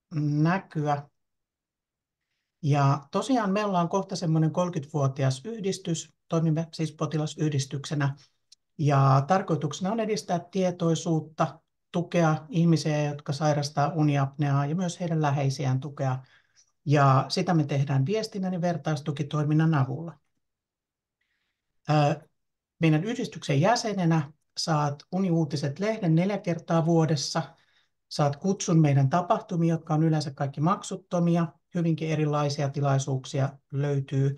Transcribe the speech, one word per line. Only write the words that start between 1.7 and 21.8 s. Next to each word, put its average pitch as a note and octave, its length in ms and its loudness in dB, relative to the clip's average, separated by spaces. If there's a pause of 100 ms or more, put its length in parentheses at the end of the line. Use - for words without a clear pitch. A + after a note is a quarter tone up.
Ja C#3 500 2
tosiaan G#3 400 0
me G#3 140 0
ollaan F3 240 0
kohta F#3+ 260 -2
semmonen D#3+ 360 2
kolmekymmentävuotias C#3+ 960 -2
yhdistys, F#3+ 680 -6 (140)
toimimme D#3+ 460 0
siis D#3 180 -4
potilasyhdistyksenä. D3 1200 -2 (600)
Ja C#3 500 4
tarkoituksena F3+ 640 0
on A3+ 80 -2
edistää G3+ 400 -2
tietoisuutta, E3+ 1200 -2 (320)
tukea E3+ 580 0
ihmisiä, D#3+ 540 2
jotka C#3+ 300 -6
sairastaa D3 600 0
uniapneaa, C#3+ 720 0
ja D3+ 100 -2
myös F3+ 240 -4
heidän E3 220 -2
läheisiään C3+ 580 0
tukea. C3 400 -4 (680)
Ja C#3 440 4
sitä F#3 240 0
me D#3 100 4
tehdään C3+ 420 0
viestinnän G3 480 -4
ja E3+ 80 -4
vertaistukitoiminnan D3+ 1120 0
avulla. C#3 460 -2 (1700)